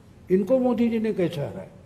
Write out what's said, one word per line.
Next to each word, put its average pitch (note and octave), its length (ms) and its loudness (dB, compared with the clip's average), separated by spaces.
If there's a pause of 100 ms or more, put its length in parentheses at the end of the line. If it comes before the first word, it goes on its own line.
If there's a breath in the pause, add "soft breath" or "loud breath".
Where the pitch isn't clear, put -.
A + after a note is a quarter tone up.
(320)
इनको G3+ 280 2
मोदी A#3+ 300 2
जी A3+ 100 -2
ने G#3+ 140 -2
कैसे E3 280 -2
हराया? G#2+ 260 -10 (180)